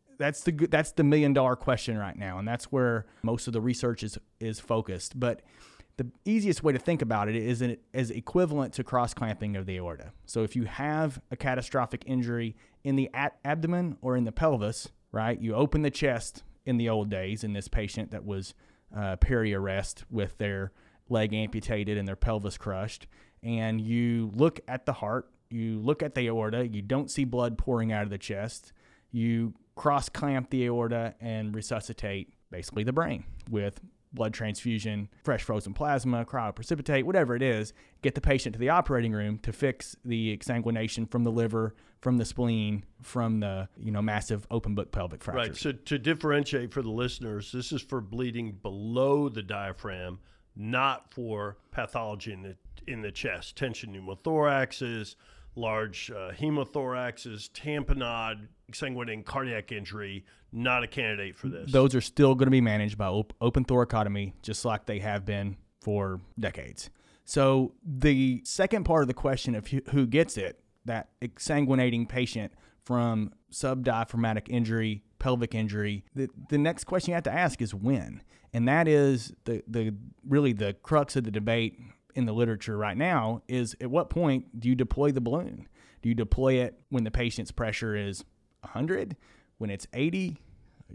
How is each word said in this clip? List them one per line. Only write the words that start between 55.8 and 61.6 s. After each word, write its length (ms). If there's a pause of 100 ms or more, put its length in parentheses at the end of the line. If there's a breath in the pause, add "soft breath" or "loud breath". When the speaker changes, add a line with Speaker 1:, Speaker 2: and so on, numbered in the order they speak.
Speaker 2:
uh, 200
hemothoraxes, 1200
tamponade, 960 (220)
exsanguinating 540
cardiac 480
injury, 540 (260 soft breath)
not 320
a 40
candidate 500
for 100
this. 240